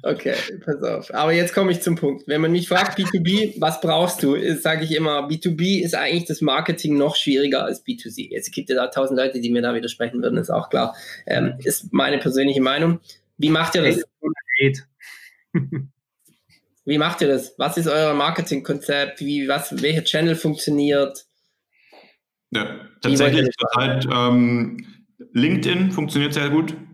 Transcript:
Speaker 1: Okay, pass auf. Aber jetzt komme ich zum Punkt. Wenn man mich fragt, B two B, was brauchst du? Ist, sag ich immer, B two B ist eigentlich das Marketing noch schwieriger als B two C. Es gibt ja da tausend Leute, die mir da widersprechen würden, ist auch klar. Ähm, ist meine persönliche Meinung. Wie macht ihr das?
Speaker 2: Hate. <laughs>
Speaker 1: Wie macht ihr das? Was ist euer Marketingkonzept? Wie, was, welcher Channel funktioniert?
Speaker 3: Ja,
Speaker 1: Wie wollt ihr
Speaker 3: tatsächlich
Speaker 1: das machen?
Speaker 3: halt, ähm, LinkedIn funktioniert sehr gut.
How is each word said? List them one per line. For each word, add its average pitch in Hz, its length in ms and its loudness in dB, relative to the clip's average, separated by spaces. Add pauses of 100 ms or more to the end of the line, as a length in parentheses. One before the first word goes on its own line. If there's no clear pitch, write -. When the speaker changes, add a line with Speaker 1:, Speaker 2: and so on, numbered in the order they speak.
Speaker 1:
Okay, 143 300 -2 (320)
pass 147 160 -2
auf. - 320 -2
Aber 156 180 2
jetzt 170 220 2
komme 190 180 4
ich 175 100 0
zum 170 140 2
Punkt. 139 320 -2
Wenn 151 140 0
man 160 100 2
mich 175 160 0
fragt, 185 280 2
B 196 80 -2
two 180 180 0
B, 208 380 2
was 160 220 0
brauchst 170 420 0
du? 139 100 4
Ist, 160 300 0
sag 160 180 0
ich 160 140 -2
immer, 147 320 0
B 160 100 -4
two 170 180 -2
B 185 220 2
ist 165 160 -2
eigentlich 165 320 0
das - 160 -4
Marketing 151 560 0
noch 143 180 2
schwieriger 139 500 2
als - 180 -6
B 123 140 -8
two 113 120 -16
C. - 260 -12
Es 151 140 -8
gibt - 220 -6
ja 127 40 2
da 123 120 0
tausend 131 320 -2
Leute, 131 200 -2
die 120 120 -2
mir 120 100 2
da 120 140 0
widersprechen 120 480 -6
würden, 117 160 0
ist - 100 -6
auch - 200 -2
klar. 127 260 -2 (320)
Ähm, 120 320 0
ist - 340 -4
meine 135 240 2
persönliche 135 440 2
Meinung. 156 380 2 (380)
Wie 151 120 2
macht 160 260 2
ihr 165 80 4
das? - 200 2 (560)
Speaker 2:
Hate. 139 220 2 (720)
<laughs> 139 340 -2 (960)
Speaker 1:
Wie 147 140 0
macht 165 240 0
ihr 151 60 4
das? 131 320 0
Was 143 180 0
ist 165 100 0
euer 151 280 2
Marketingkonzept? 143 1040 -2
Wie, 139 280 -2
was, 139 360 -2
welcher 156 200 2
Channel 160 320 2
funktioniert? 147 880 0 (1300)
Speaker 3:
Ja, 107 100 0 (400)
Speaker 1:
Wie 139 160 4
wollt 139 160 6
ihr - 80 4
Speaker 3:
tatsächlich 127 160 0
Speaker 1:
das 120 160 -2
machen? 127 160 2
Speaker 3:
halt, 127 200 -2
ähm, 120 760 2 (460)
LinkedIn 180 600 2
funktioniert 147 420 0
sehr 143 160 0
gut. 156 260 0 (180)